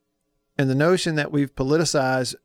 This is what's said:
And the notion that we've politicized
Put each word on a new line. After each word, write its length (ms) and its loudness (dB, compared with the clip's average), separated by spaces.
And 140 0
the 40 0
notion 420 2
that 160 -4
we've 220 -2
politicized 920 0